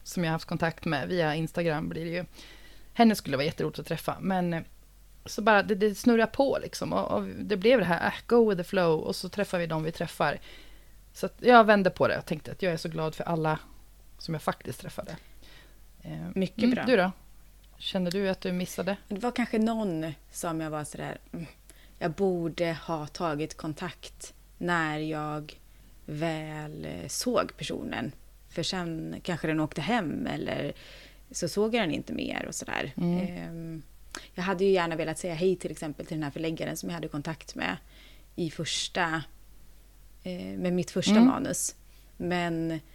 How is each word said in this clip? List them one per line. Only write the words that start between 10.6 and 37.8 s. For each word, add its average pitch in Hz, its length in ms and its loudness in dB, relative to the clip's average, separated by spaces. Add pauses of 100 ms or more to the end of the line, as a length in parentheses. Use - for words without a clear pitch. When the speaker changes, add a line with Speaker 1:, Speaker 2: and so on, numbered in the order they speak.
Speaker 1:
Så - 120 -4
att - 140 -6
jag 233 240 10
vände 202 260 6
på 131 180 4
det 80 100 2
och 147 80 -6
tänkte - 260 -6
att - 100 -12
jag 180 120 2
är 160 40 -2
så 170 120 -6
glad 160 260 -4
för - 80 -6
alla 156 360 0 (580)
som - 160 -8
jag 151 100 -6
faktiskt - 380 -4
träffade. 170 360 -10 (840)
Eh, 170 80 -12 (240)
Speaker 2:
Mycket 190 280 2
Speaker 1:
mm, 240 120 6
Speaker 2:
bra. - 100 -2
Speaker 1:
du 247 120 6
då? 185 140 4 (640)
Kände 180 340 -2
du 196 180 0
att 185 120 -2
du 185 100 -2
missade? 180 460 -2 (100)
Speaker 2:
Det 196 120 -6
var 240 120 0
kanske 233 280 0
någon 202 540 0 (180)
som 160 300 -4
jag 156 80 -4
var 151 140 -4
sådär, 147 340 -10 (160)
"Mm, 170 120 -8 (540)
jag 170 120 -2
borde 170 640 0 (100)
ha 151 200 -4
tagit 151 500 -4
kontakt - 760 -10 (240)
när 165 400 0
jag 151 600 -6 (500)
väl, 156 760 -6
eh, 156 220 -8
såg - 500 0
personen. 117 540 -6 (380)
För 170 140 -4
sen 160 600 -4
kanske 170 240 -2
den 156 120 2
åkte 156 220 -2
hem 180 460 0
eller - 460 -4 (580)
så - 160 -2
såg 214 280 0
jag 226 80 2
den 156 80 0
inte - 220 -4
mer", - 340 -4
och - 80 -10
sådär. - 420 -4
Speaker 1:
Mm. 175 300 2
Speaker 2:
Ehm, 165 540 -10 (520)
jag 180 100 -6
hade 190 220 0
ju 196 60 6
gärna 170 240 4
velat 160 240 -2
säga 175 140 -4
hej 180 220 2
till - 160 -6
exempel 151 340 -8
till 165 120 -6
den 156 60 -2
här 143 80 -4
förläggaren 160 460 -4
som 190 120 -8
jag 175 40 -6
hade 156 140 -6
kontakt - 480 -8
med - 220 -2 (580)